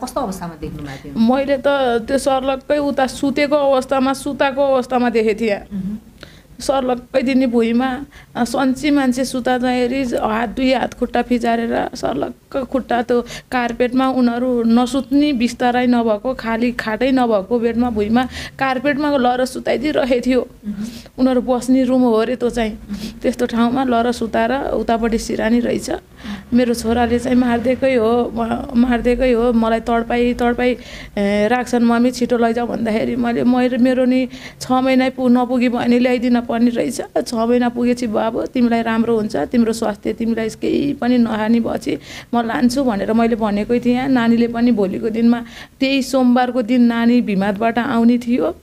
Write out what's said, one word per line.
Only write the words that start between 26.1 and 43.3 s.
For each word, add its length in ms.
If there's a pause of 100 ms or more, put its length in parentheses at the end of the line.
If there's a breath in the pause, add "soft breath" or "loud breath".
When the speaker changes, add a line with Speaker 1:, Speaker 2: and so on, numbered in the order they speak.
Speaker 2:
मेरो 200
छोराले 440
चाहिँ, 200
"मारिदिएकै 560
हो, 400
म-, 400
मारिदिएकै 580
हो, 200
मलाई 280
तडपाई, 540
तडपाई, 420 (420 loud breath)
ए, 300
राख्छन् 360
मम्मी, 260
छिटो 280
लैजाऊ" 280
भन्दाखेरि 500
मैले, 280
मैले, 320
मेरो 280
नि 240 (320 loud breath)
छ 100
महिना 380
पु-, 220
नपुगी 380
भयो 160
नि 140
ल्याइदिन 420
पर्ने 300
रहेछ। 320 (240)
छ 80
महिना 340
पुगेपछि 380
बाबु 360
तिमीलाई 400
राम्रो 340
हुन्छ, 200
तिम्रो 360
स्वास्थ्य 400
तिमीलाई 360
केही 440
पनि 260
नहानि 420
भएपछि 380 (360 loud breath)
म 60
लान्छु 440
भनेर 280
मैले 240